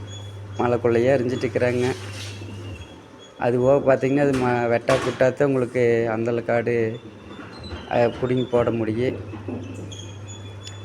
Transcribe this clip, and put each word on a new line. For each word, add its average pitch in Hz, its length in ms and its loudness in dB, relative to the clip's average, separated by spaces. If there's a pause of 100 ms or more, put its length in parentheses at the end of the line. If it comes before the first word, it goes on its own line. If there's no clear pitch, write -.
(580)
மழைக்குள்ளேயே 117 560 4
அரிஞ்சிட்டு 123 320 0
இருக்கிறாங்க. 123 400 2 (1500)
அது 123 220 0
போக 135 180 6
பார்த்தீங்கன்னா, 131 420 4
அது 143 120 4
ம-, 123 360 2
வெட்டா 117 280 2
குட்டா 123 380 2
தான் 143 140 2
உங்களுக்கு 120 640 2
அந்தல 113 340 0
காடு, 117 540 0 (920)
அ, 120 180 4 (120)
பிடுங்கி 127 240 0
போட 117 260 2
முடியும். 117 460 0 (1700)